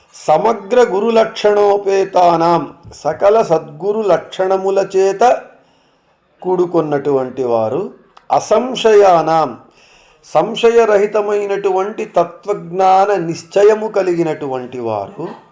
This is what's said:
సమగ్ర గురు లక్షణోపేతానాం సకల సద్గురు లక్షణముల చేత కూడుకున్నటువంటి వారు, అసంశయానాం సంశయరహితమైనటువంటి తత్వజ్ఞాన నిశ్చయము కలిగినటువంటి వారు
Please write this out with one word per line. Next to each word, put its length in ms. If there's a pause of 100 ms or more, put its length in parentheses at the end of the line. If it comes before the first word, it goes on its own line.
(140)
సమగ్ర 640
గురు 300
లక్షణోపేతానాం 1600 (200)
సకల 480
సద్గురు 600
లక్షణముల 920
చేత 460 (1000)
కూడుకున్నటువంటి 1000
వారు, 500 (380)
అసంశయానాం 1300 (640)
సంశయరహితమైనటువంటి 1800
తత్వజ్ఞాన 1120
నిశ్చయము 720
కలిగినటువంటి 920
వారు 480 (240)